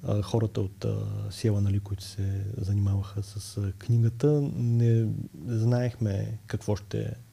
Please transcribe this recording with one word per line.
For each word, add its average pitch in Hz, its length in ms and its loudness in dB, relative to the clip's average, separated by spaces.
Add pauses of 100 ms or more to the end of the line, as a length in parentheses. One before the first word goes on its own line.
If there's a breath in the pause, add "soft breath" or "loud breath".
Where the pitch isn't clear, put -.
а, 104 180 2
хората 110 380 0
от, 98 240 -4
а, 107 120 0 (340)
Сиела, 104 300 2
нали, 101 200 2
които 101 240 -6
се 98 400 -4 (120)
занимаваха 101 680 0
с, - 360 -10
а, 98 140 -2
книгата, 117 680 2 (140)
не 117 520 4 (400)
знаехме 113 1000 0
какво 104 300 -2
ще 110 380 -6 (180)